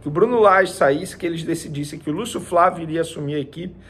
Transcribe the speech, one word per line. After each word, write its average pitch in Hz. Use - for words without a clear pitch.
que -
o -
Bruno 226
Lage 190
saísse, 156
que -
eles 165
decidissem 156
que 151
o -
Lúcio 175
Flávio 175
iria 160
assumir 151
a -
equipe, 160